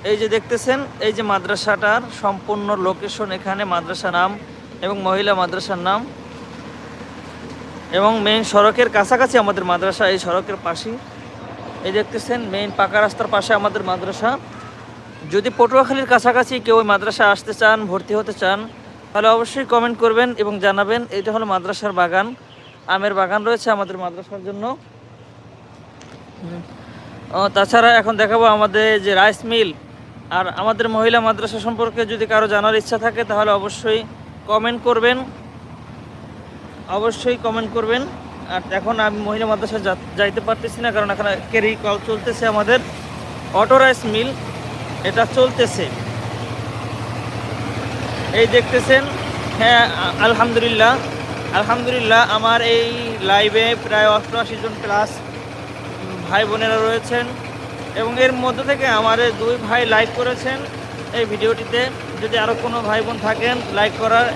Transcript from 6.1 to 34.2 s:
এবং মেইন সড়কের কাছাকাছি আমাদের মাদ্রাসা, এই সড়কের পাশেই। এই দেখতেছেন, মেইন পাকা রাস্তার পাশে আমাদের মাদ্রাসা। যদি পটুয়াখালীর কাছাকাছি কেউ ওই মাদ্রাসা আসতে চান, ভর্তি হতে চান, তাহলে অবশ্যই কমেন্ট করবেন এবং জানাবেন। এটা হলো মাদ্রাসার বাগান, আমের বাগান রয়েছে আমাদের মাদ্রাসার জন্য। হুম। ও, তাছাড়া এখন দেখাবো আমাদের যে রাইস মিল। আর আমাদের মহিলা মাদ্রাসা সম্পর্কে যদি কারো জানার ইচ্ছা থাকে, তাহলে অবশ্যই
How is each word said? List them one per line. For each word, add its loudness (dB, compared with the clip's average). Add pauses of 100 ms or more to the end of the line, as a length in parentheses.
এবং 4
মেইন 2
সড়কের 4
কাছাকাছি 4
আমাদের 2
মাদ্রাসা, 0
এই 2
সড়কের -2
পাশেই। -6 (880)
এই -4
দেখতেছেন, -2
মেইন -4
পাকা 2
রাস্তার 0
পাশে 2
আমাদের 0
মাদ্রাসা। -2 (920)
যদি 0
পটুয়াখালীর 4
কাছাকাছি 4
কেউ 4
ওই 6
মাদ্রাসা 4
আসতে 0
চান, 4
ভর্তি -4
হতে -2
চান, -2 (440)
তাহলে 4
অবশ্যই 2
কমেন্ট 2
করবেন 4
এবং -2
জানাবেন। 2
এটা -2
হলো -2
মাদ্রাসার -2
বাগান, 0 (520)
আমের 0
বাগান 0
রয়েছে 0
আমাদের -2
মাদ্রাসার -10
জন্য। -6 (1700)
হুম। -12
ও, 2
তাছাড়া 6
এখন 4
দেখাবো 4
আমাদের 4
যে 2
রাইস 4
মিল। 2 (580)
আর 0
আমাদের 0
মহিলা 4
মাদ্রাসা 0
সম্পর্কে -2
যদি -4
কারো 4
জানার 2
ইচ্ছা 0
থাকে, -2
তাহলে 0
অবশ্যই 0 (420)